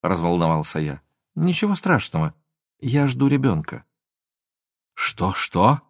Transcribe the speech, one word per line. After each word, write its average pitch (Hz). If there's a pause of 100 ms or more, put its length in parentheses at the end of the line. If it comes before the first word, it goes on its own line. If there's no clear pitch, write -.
разволновался 82
я. 73 (320)
«Ничего 180
страшного. 101 (460)
Я 143
жду 135
ребёнка». 131 (1080)
«Что, -
что?» 113